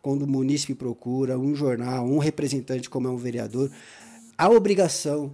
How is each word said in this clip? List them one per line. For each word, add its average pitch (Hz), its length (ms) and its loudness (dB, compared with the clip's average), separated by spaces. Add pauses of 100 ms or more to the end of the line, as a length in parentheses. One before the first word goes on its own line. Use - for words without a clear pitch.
quando 143 220 -2
o 139 40 -4
munícipe 135 480 0
procura 127 640 -4
um 143 160 0
jornal, 127 500 -2
um 135 120 2
representante 135 720 -2
como 127 180 -4
é 127 40 -2
um 123 60 -4
vereador, 120 540 -4 (680)
a 175 120 4
obrigação 180 840 4